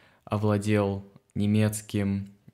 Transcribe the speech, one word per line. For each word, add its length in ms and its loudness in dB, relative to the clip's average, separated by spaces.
овладел 800 0
немецким 960 0